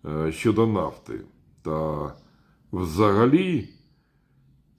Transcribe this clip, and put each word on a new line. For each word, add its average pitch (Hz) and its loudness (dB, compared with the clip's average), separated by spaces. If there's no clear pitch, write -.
е, 78 -2
щодо 110 2
нафти. 82 -4
Та 78 -4
взагалі, 107 2